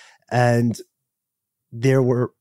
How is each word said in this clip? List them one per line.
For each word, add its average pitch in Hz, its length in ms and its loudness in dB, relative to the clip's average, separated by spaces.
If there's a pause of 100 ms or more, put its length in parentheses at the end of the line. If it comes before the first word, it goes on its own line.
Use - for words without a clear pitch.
(320)
And 120 480 0 (920)
there 131 320 0
were 123 400 -2